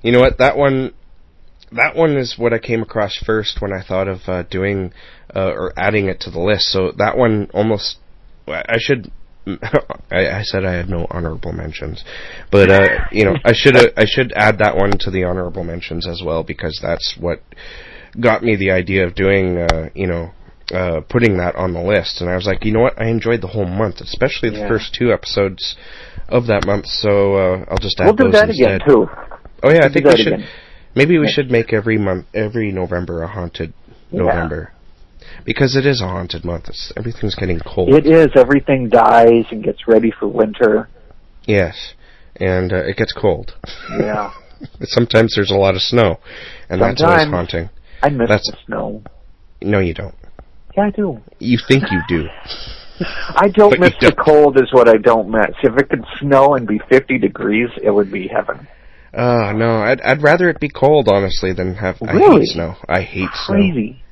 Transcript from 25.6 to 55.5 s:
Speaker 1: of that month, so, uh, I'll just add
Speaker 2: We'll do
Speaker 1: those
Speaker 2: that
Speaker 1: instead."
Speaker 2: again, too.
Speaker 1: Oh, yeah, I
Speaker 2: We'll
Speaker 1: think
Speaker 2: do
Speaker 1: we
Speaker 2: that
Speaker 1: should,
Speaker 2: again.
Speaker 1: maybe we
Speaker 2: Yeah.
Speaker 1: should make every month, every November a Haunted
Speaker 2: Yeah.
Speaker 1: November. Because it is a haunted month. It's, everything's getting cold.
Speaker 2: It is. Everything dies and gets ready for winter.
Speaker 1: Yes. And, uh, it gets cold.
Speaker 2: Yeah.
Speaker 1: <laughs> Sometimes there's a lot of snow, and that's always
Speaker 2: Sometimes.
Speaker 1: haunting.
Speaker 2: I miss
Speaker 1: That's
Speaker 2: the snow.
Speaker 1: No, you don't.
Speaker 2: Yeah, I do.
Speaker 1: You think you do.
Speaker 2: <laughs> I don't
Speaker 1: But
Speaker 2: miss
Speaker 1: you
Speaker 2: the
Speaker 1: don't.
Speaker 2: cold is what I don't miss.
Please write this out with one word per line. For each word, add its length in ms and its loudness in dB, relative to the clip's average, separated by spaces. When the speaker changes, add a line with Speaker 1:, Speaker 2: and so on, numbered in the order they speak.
Speaker 1:
of 180 0
that 180 0
month, 200 -2
so, 500 0
uh, 340 0
I'll 100 -4
just 200 -6
add 60 2
Speaker 2:
We'll 100 6
do 160 2
Speaker 1:
those 80 4
Speaker 2:
that 100 4
Speaker 1:
instead." 260 2
Speaker 2:
again, 120 -2
too. 220 4
Speaker 1:
Oh, 80 4
yeah, 100 6
I 80 -
Speaker 2:
We'll 60 0
Speaker 1:
think 0 -
Speaker 2:
do 100 4
Speaker 1:
we 120 8
Speaker 2:
that 40 2
Speaker 1:
should, 160 0
Speaker 2:
again. 120 -10
Speaker 1:
maybe 240 4
we 60 2
Speaker 2:
Yeah. 80 0
Speaker 1:
should 180 -2
make 220 0
every 240 0
month, 360 -2
every 380 -4
November 520 -6
a 40 -8
Haunted 460 -10
Speaker 2:
Yeah. 120 -4
Speaker 1:
November. 480 -4
Because 300 -2
it 100 0
is 140 0
a 80 -4
haunted 380 -8
month. 240 -8
It's, 260 -14
everything's 400 -6
getting 240 -4
cold. 340 2
Speaker 2:
It 120 6
is. 300 6
Everything 520 4
dies 640 6
and 120 -8
gets 240 -6
ready 240 4
for 160 -6
winter. 600 0
Speaker 1:
Yes. 480 -2
And, 340 -2
uh, 60 -2
it 200 -4
gets 140 -2
cold. 420 -2
Speaker 2:
Yeah. 320 -4
Speaker 1:
<laughs> 260 -18
Sometimes 520 2
there's 160 0
a 60 0
lot 180 2
of 60 -4
snow, 380 2
and 120 -2
that's 200 0
always 220 4
Speaker 2:
Sometimes. 280 -4
Speaker 1:
haunting. 180 -6
Speaker 2:
I 80 2
miss 200 0
Speaker 1:
That's 220 0
Speaker 2:
the 60 -16
snow. 340 -8
Speaker 1:
No, 180 0
you 140 -2
don't. 220 -12
Speaker 2:
Yeah, 80 2
I 60 0
do. 280 -4
Speaker 1:
You 180 0
think 240 4
you 160 0
do. 200 -2
Speaker 2:
<laughs> 340 -18
I 140 2
don't 220 6
Speaker 1:
But 80 2
Speaker 2:
miss 220 4
Speaker 1:
you 80 6
Speaker 2:
the 60 0
Speaker 1:
don't. 100 -4
Speaker 2:
cold 360 6
is 100 0
what 160 8
I 100 8
don't 320 2
miss. 340 0